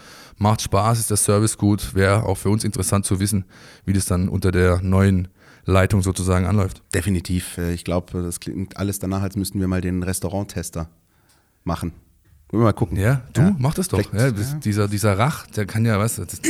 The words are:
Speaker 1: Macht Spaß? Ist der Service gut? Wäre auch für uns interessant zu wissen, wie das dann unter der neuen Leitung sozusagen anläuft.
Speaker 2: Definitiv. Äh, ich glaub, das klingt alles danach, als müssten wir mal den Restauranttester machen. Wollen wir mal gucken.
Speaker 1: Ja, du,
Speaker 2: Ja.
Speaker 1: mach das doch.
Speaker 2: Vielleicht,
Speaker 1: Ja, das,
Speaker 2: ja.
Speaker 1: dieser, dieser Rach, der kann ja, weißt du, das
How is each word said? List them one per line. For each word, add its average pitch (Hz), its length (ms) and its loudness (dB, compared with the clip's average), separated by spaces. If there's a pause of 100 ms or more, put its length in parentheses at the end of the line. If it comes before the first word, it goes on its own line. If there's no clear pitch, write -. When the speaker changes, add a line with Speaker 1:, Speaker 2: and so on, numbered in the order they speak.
(380)
Speaker 1:
Macht 107 240 2
Spaß? 110 360 2
Ist 107 120 -4
der 104 80 0
Service 104 400 2
gut? 104 360 0
Wäre 98 300 4
auch 95 140 -2
für - 100 -2
uns 110 160 2
interessant 98 400 0
zu 92 160 0
wissen, 101 240 0 (400)
wie 98 80 0
das 98 140 2
dann 92 240 0
unter 98 200 0
der 90 300 4
neuen 95 480 4 (380)
Leitung 95 360 4
sozusagen 92 440 0
anläuft. 95 360 0 (120)
Speaker 2:
Definitiv. 90 640 -2
Äh, 85 160 -2
ich 87 100 -10
glaub, 90 280 -4
das 87 280 -6
klingt - 380 -8
alles 98 200 -4
danach, 95 220 -4
als 98 160 -4
müssten 98 240 -2
wir 92 80 0
mal 92 140 0
den 90 200 -2
Restauranttester 90 880 -6 (760)
machen. 85 280 -4 (560)
Wollen 110 140 0
wir 113 40 6
mal 101 60 4
gucken. - 260 -2
Speaker 1:
Ja, 123 240 0 (100)
du, 117 100 2
Speaker 2:
Ja. 196 160 4
Speaker 1:
mach 131 160 0
das 190 120 -2
doch. 95 120 0
Speaker 2:
Vielleicht, 101 140 -2
Speaker 1:
Ja, 120 200 2
das, 120 200 -4
Speaker 2:
ja. 151 60 -6
Speaker 1:
dieser, 104 300 0
dieser 104 280 2
Rach, 127 300 0
der 107 200 -4
kann 110 180 0
ja, 110 160 4
weißt 117 180 -2
du, 95 60 -6
das - 260 -12